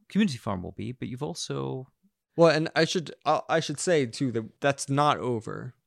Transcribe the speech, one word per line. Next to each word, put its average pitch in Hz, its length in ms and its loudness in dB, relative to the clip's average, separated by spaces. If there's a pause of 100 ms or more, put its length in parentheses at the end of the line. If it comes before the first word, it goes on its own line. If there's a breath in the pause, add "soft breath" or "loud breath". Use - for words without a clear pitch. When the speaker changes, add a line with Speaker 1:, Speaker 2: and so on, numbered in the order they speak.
Speaker 1:
community 185 300 0
farm 95 240 -6
will 85 100 -10
be, 107 200 -10
but 127 160 -10
you've 123 140 -10
also 135 640 -8 (500)
Speaker 2:
Well, 165 140 8
and 156 240 2
I 160 120 4
should, 160 280 -4 (120)
I, 151 240 2
I 165 100 4
should 151 180 -4
say 156 280 2
too 120 260 -2
that 113 300 -6
that's 139 260 0
not 139 300 4
over. 113 560 -6 (120)